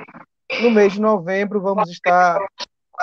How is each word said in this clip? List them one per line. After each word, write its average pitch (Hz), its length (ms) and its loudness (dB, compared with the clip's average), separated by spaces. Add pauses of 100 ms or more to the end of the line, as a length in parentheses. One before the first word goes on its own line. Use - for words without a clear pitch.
(640)
no 233 80 4
mês 208 220 4
de 196 60 -8
novembro 202 640 -2
vamos 185 300 -2
estar 180 480 2 (640)